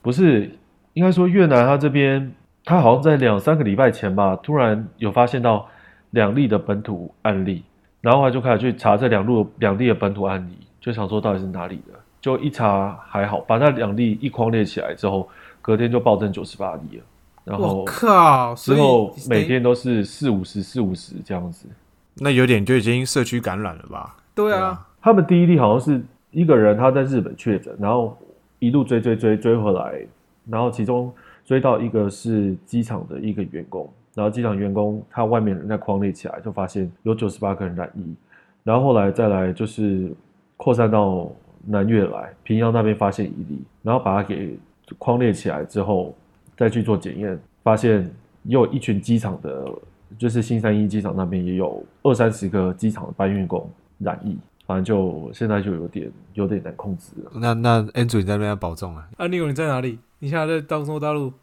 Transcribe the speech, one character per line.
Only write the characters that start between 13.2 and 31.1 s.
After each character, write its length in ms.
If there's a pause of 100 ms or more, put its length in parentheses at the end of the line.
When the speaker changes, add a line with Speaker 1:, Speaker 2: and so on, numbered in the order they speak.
Speaker 1:
好， 160
把 160
那 120
两 260
例 240
一 80
框 220
列 140
起 160
来 140
之 120
后， 220 (320)
隔 160
天 160
就 80
暴 160
增 160
九 100
十 140
八 200
例 200
了， 80 (400)
然 140
后 220
Speaker 2:
我 40
靠， 720
所 180
以 40
Speaker 1:
之 40
后 320 (140)
每 160
天 180
都 120
是 280
四 280
五 120
十、 200
四 180
五 140
十 280
这 120
样 180
子。 160 (460)
Speaker 3:
那 160
有 160
点 180
就 120
已 40
经 240
社 180
区 160
感 220
染 160
了 140
吧？ 260 (180)
Speaker 2:
对 200
啊。 20
Speaker 3:
对 60
啊。 240 (160)
Speaker 1:
他 100
们 120
第 160
一 60
例 100
好 220
像 20
是 220 (300)
一 120
个 120
人 200
他 140
在 140
日 160
本 160
确 240
诊， 180
然 100
后 300 (400)
一 140
路 100
追 180
追 140
追 220
追 200
回 160
来， 320 (400)
然 160
后 80
其 160
中 300 (300)